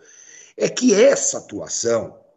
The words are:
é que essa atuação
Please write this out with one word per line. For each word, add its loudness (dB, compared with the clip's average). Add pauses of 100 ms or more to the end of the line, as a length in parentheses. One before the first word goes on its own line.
(560)
é -2
que 2
essa 2
atuação -6 (180)